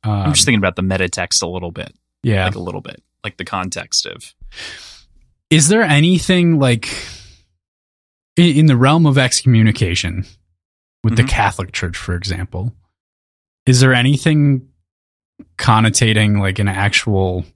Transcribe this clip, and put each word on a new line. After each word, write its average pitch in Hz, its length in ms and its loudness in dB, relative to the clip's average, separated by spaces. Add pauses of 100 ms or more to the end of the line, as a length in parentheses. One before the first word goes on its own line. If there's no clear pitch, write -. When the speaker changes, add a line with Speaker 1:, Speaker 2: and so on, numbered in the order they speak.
Speaker 1:
Um, 110 100 -2
Speaker 2:
I'm 104 200 -2
just - 120 2
thinking 117 140 2
about 95 160 0
the 92 80 -6
meta 95 260 -2
text - 320 -4
a 87 60 -6
little 87 240 -8
bit. - 220 -14 (300)
Speaker 1:
Yeah. 101 220 0
Speaker 2:
Like, 95 100 -4
a 98 40 -12
little 92 220 -10
bit. - 200 -18 (220)
Like, - 140 -14
the 92 80 -12
context - 600 -8
of - 280 -16 (1160)
Speaker 1:
Is 156 180 4
there 214 140 2
anything, 170 800 2
like, 123 280 0 (1500)
in, 175 220 4
in 156 80 6
the 131 100 4
realm 147 280 4
of 139 120 4
excommunication 107 1080 0 (800)
with 113 120 0
the 120 80 2
Speaker 2:
Mm-hmm. 135 60 0
Speaker 1:
Catholic 98 440 -2
Church, 85 240 -8
for - 180 -6
example, 92 580 -8 (920)
is 123 160 4
there 131 120 4
anything 139 760 2 (920)
connotating, 110 800 2
like, 98 200 -4
an 101 80 0
actual 95 800 -2 (100)